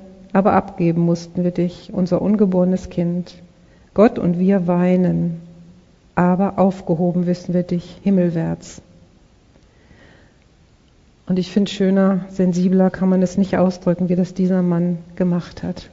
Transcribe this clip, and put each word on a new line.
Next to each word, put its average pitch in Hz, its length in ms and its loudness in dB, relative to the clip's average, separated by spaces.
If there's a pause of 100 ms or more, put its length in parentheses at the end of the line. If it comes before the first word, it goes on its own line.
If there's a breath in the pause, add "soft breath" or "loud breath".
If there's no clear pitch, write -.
(320)
aber 196 220 2
abgeben 170 480 0
mussten 170 420 -2
wir 175 80 -2
dich, 175 400 -6
unser 180 280 0
ungeborenes 185 720 0
Kind. 175 460 -4 (580 soft breath)
Gott - 240 4
und 175 220 0
wir 185 260 2
weinen, 175 760 0 (760)
aber 180 420 0
aufgehoben 180 680 0
wissen 175 280 -4
wir 180 80 0
dich 175 400 -8
himmelwärts. 170 800 -2 (2500 soft breath)
Und 185 100 -2
ich 180 140 -4
finde, 202 180 0
schöner, 190 500 2 (100)
sensibler 185 580 2
kann 185 220 0
man 185 100 2
es 180 160 0
nicht 190 220 0
ausdrücken, 180 500 0
wie 175 80 0
das 180 160 -2
dieser 185 300 0
Mann 175 360 0 (160)
gemacht 175 480 -2
hat. 175 300 -10